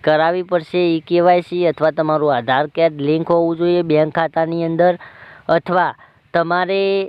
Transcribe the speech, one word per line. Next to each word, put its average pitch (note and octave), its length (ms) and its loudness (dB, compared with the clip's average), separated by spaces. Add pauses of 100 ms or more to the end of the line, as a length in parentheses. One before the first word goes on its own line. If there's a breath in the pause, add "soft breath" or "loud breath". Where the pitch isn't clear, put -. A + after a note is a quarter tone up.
કરાવવી E3 440 0
પડશે. F3+ 300 -2 (120)
ઈ D#3+ 160 -2
કે F3 180 2
વાય F3+ 220 2
સી F3 220 -2
અથવા D3+ 280 0
તમારું D3+ 380 0
આધાર C3 420 -2
કાર્ડ D#3 300 0
લિંક E3 260 0
હોવું E3+ 240 0
જોઈએ F3 240 0
બેંક D#3 320 0
ખાતાની E3 540 -2
અંદર, E3+ 240 2 (640 loud breath)
અથવા F3 340 -2 (420 soft breath)
તમારે F3+ 480 0 (280)